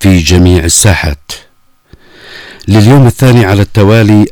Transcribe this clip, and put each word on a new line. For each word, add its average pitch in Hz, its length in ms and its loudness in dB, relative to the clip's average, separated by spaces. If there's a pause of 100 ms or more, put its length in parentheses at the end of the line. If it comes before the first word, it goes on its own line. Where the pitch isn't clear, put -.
في 95 180 0
جميع 90 460 0
الساحات. 82 680 -4 (1400)
لليوم 110 380 2
الثاني 120 380 0
على 101 180 -2
التوالي 104 680 0